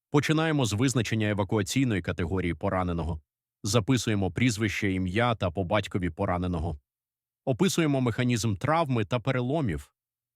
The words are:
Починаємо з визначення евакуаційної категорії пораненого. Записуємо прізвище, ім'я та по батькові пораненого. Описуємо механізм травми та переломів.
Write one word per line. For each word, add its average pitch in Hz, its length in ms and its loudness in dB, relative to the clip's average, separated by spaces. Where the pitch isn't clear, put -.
Починаємо 156 540 2
з 107 80 0
визначення 110 580 0
евакуаційної 104 720 0
категорії 87 520 -2
пораненого. 87 640 -2
Записуємо 107 680 0
прізвище, 107 600 0
ім'я 95 420 0
та 92 160 -2
по 98 140 -4
батькові 95 460 -2
пораненого. 87 680 -2
Описуємо 147 560 2
механізм 117 560 0
травми 139 480 0
та 123 160 -2
переломів. 123 720 -2